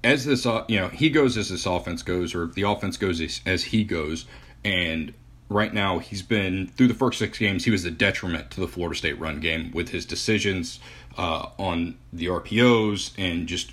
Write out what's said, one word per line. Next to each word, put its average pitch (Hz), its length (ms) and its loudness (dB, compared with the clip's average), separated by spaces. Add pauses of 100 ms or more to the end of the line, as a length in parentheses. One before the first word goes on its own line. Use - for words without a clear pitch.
as 139 220 4
this, 135 200 2
uh, 113 220 2
you 107 140 2
know, 90 80 0
he 156 200 2
goes 139 280 6
as 101 140 -2
this 90 160 -4
offense 87 360 -2
goes, 87 320 -2
or 85 120 -2
the 92 160 -4
offense 101 340 0
goes 90 240 0
as, 80 260 -4
as 92 160 2
he 110 220 2
goes. 82 420 -4 (380)
And 85 500 0 (340)
right 104 240 2
now, 95 280 0
he's 98 220 -8
been, 95 460 0
through 127 200 6
the 123 60 4
first 123 260 0
six 104 180 -2
games, 98 260 2
he 120 60 4
was 92 140 2
a 85 80 -4
detriment 90 600 -2
to - 80 -6
the 90 60 0
Florida 85 300 -6
State 78 240 -4
run 78 180 -6
game 82 320 -2
with 82 200 -4
his 90 140 -6
decisions, 98 760 -2 (360)
uh, 82 420 -2
on 85 380 -2 (160)
the 85 160 -4
R 90 120 0
P 110 200 0
Os 110 560 4
and 85 300 -2
just 85 260 -6